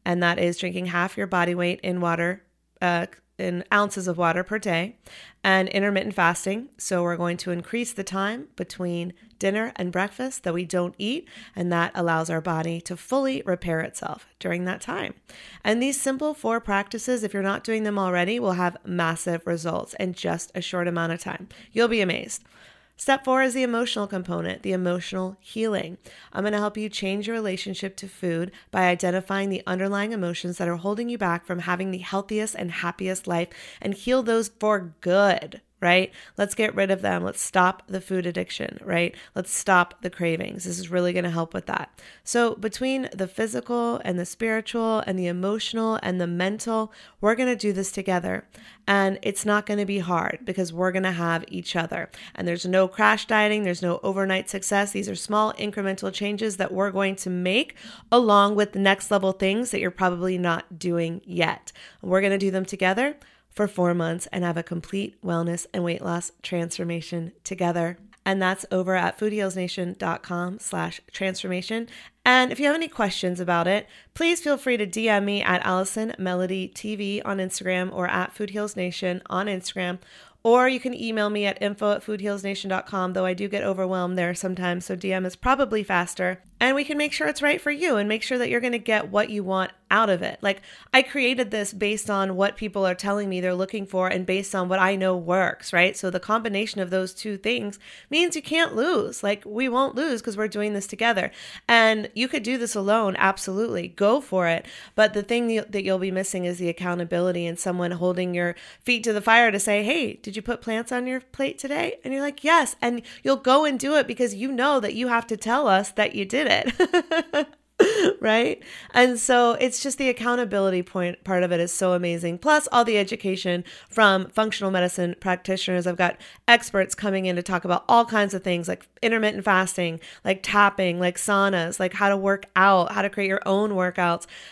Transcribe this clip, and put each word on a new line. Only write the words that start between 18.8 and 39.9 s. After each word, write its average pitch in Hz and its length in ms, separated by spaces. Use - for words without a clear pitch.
massive 170 580
results 170 540
in 185 140
just 165 420
a 180 80
short 175 240
amount 170 260
of 165 80
time. - 280
You'll 233 160
be 220 120
amazed. - 440
Step 269 300
four 262 180
is 254 120
the 262 100
emotional 233 420
component, 180 560
the 190 80
emotional 185 680
healing. 208 560
I'm 190 120
gonna 208 140
help 208 180
you 214 120
change 196 380
your 226 80
relationship 196 640
to 202 100
food 175 460
by 185 140
identifying 185 640
the 190 180
underlying 202 460
emotions 175 460
that 175 100
are 170 80
holding 208 320
you 240 100
back 175 260
from 175 160
having 180 300
the 180 80
healthiest 196 560
and 175 160
happiest 185 560
life 175 220
and 196 140
heal 254 280
those 226 280
for 196 400
good, 190 600
right? 185 320
Let's 202 180
get 214 220
rid 196 160
of 190 100
them. 180 220
Let's - 160
stop 185 480
the 190 120
food 185 240
addiction, 175 600
right? 175 320
Let's 185 160
stop - 520